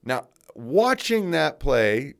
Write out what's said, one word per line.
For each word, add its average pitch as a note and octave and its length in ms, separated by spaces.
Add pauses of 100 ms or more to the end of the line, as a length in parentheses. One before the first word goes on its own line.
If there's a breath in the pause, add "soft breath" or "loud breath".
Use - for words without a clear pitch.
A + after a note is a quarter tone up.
Now, B2+ 260 (260)
watching G#3 760
that D#3 280
play A#2+ 600